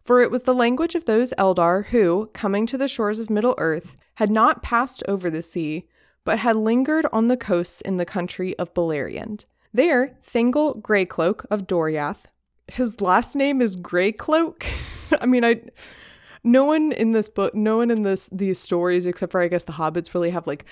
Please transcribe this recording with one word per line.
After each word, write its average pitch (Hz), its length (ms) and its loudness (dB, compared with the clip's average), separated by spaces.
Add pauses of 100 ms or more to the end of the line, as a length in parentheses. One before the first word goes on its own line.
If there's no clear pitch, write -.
for 247 180 4
it - 80 2
was 247 140 -2
the 254 100 4
language 254 400 0
of 330 100 -4
those 233 320 2
Eldar 185 500 2
who, 208 460 2
coming 202 340 -2
to 262 120 -4
the 277 80 -2
shores 214 320 -2
of 220 100 -8
Middle-earth, 208 680 -2 (180)
had 208 160 0
not 220 320 2
passed 240 460 -4
over 185 220 -2
the 160 120 -4
sea, 160 460 -6 (360)
but 208 140 0
had 233 160 2
lingered 262 580 2
on 226 140 2
the 247 100 2
coasts 175 440 -2
in 190 160 -4
the 175 80 -2
country 180 520 -6
of 175 160 -6
Beleriand. 165 760 -4 (280)
There, 269 500 2
Thingol 254 560 0
Greycloak 196 680 0
of 202 160 -4
Doriath, 156 600 -2 (420)
his 240 320 -4
last 202 360 2
name 277 260 2
is 196 140 -2
Greycloak? 220 880 0 (280)
<laughs> - 280 -2
I 233 60 -4
mean, 247 180 4
I, 233 160 2 (840)
no 254 220 6
one 311 280 2
in 226 200 0
this 214 160 0
book, - 260 -2
no 214 240 0
one 233 120 2
in 220 120 0
this, 190 300 -2
these 190 260 -2
stories, 180 480 0
except 175 260 -4
for, 185 80 2
I 175 80 2
guess, 175 160 -2
the 160 80 -10
hobbits, 160 420 -4
really 175 160 0
have, 170 160 -4
like, 151 260 -6